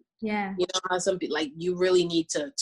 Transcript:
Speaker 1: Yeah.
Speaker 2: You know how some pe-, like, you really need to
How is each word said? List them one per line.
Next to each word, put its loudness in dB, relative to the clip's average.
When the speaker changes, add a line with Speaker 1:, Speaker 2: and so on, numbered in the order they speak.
Speaker 1:
Yeah. -2
Speaker 2:
You 2
know -2
how 2
some 0
pe-, -4
like, -2
you -2
really 4
need 0
to -4